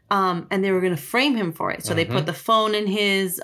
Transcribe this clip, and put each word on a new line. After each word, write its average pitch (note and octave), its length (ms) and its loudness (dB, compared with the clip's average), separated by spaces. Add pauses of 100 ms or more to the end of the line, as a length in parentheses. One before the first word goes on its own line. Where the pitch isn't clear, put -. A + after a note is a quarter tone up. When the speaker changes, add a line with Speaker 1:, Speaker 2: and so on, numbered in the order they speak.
(120)
Speaker 1:
um, F#3 400 0
and G3 120 2
they G3 80 2
were F#3 80 4
gonna F3+ 160 0
frame B3+ 400 0
him F#3+ 160 -2
for - 200 -4
it. - 120 -8
So - 120 -2
they E3 100 2
put G3 120 0
Speaker 2:
Mm-hmm. D#3 100 0
Speaker 1:
the F3 60 -2
phone G#3+ 420 0
in G#3 120 0
his, G3 560 0